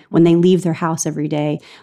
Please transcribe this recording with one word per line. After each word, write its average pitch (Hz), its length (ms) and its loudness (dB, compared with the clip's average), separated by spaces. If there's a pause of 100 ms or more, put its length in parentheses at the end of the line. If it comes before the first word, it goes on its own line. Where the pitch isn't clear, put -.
when 165 140 2
they 170 120 6
leave 175 280 2
their 165 100 -2
house 165 320 -6
every 151 220 -6
day, 151 320 -4 (240)